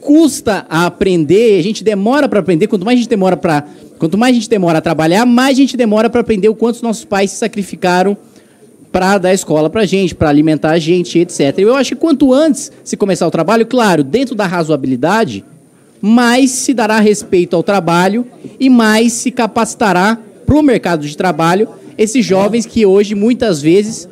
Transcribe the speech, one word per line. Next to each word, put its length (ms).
custa 640
a 160
aprender, 720
a 40
gente 200
demora 440
pra 120
aprender, 280
quanto 160
mais 140
a 40
gente 80
demora 280
pra, 260
quanto 200
mais 140
a 40
gente 140
demora 300
a 20
trabalhar, 440
mais 320
a 40
gente 160
demora 320
pra 120
aprender 280
o 60
quanto 220
os 40
nossos 240
pais 260
se 60
sacrificaram 800
pra 260
dar 160
escola 380
pra 140
gente, 280
pra 160
alimentar 420
a 80
gente, 380
et 140
cetera. 360
Eu 80
acho 200
que 60
quanto 300
antes 400
se 120
começar 300
o 60
trabalho, 340
claro, 380
dentro 320
da 100
razoabilidade, 960
mais 520
se 220
dará 260
respeito 560
ao 80
trabalho 640
e 100
mais 440
se 180
capacitará 880
pro 160
mercado 460
de 100
trabalho 520
esses 260
jovens 420
que 200
hoje, 300
muitas 460
vezes 500